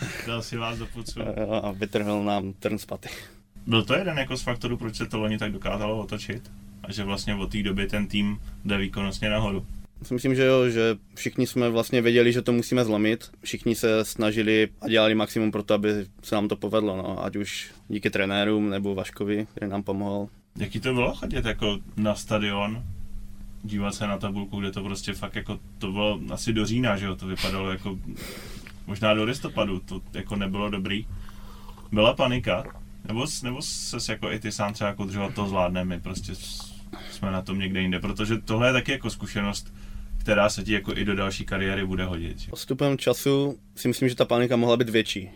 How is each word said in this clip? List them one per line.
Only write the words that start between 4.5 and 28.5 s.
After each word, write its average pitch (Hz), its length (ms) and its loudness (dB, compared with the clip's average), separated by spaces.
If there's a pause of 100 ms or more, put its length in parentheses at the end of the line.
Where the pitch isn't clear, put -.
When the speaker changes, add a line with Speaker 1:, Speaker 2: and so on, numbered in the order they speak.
Speaker 1:
proč 110 180 -6
se 113 100 -4
to 110 140 -4
loni 107 180 2
tak 104 140 -2
dokázalo 104 480 -2
otočit? 104 520 -6 (320)
A - 80 -8
že 104 120 -4
vlastně 98 320 -2
od 92 160 -4
té 104 120 0
doby 101 240 0
ten 104 200 0
tým 104 320 0 (260)
jde 101 120 0
výkonnostně 98 520 -2
nahoru? 104 360 0 (380)
Speaker 2:
Si - 100 -4
myslím, 131 220 2
že 131 100 6
jo, 131 240 8
že 113 260 4 (200)
všichni 123 320 0
jsme 120 220 2
vlastně 117 320 2
věděli, 120 320 8
že 123 80 2
to 123 100 2
musíme 120 340 4
zlomit. 107 460 2 (120)
Všichni 117 320 0
se 110 300 4
snažili 107 640 4 (140)
a - 60 -4
dělali 110 280 6
maximum 110 360 2
pro 104 120 0
to, 107 100 4
aby 104 320 2 (180)
se - 120 0
nám 104 120 4
to 104 80 2
povedlo, 104 420 2
no. 92 280 -4
Ať 101 100 -4
už - 360 -4 (160)
díky 104 220 0
trenérům 101 600 2
nebo 98 260 0
Vaškovi, 104 600 -2
který 101 160 -4
nám 101 120 -2
pomohl. 101 440 -2 (300)
Speaker 1:
Jaký 104 220 -4
to 131 140 0
bylo 120 220 2
chodit 117 300 -2
jako 104 340 0 (180)
na 107 180 2
stadion, 104 680 0 (800)
dívat 101 320 -2
se 107 120 -4
na 98 100 0
tabulku, 101 420 -4
kde 98 120 -2
to 98 120 -6
prostě 98 300 -6
fakt 101 220 -8
jako, 101 240 -6 (180)
to 95 140 -4
bylo 104 280 2 (120)
asi 110 220 0
do 110 120 2
října, 113 320 2
že 101 80 -4
jo, 95 100 -2
to 92 120 -8
vypadalo 95 440 -2
jako, 95 280 -6 (880)